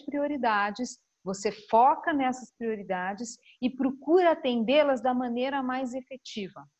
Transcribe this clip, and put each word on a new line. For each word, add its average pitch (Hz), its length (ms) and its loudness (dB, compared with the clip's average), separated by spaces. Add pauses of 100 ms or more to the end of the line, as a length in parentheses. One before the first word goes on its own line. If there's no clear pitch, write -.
prioridades, 247 920 -2 (240)
você 196 280 -4 (180)
foca 294 440 4
nessas 254 440 -2
prioridades 202 800 -6 (240)
e 247 80 0
procura 320 640 2
atendê-las 269 680 2
da 254 120 2
maneira 254 480 -2
mais 254 320 -4
efetiva. 214 720 -12 (140)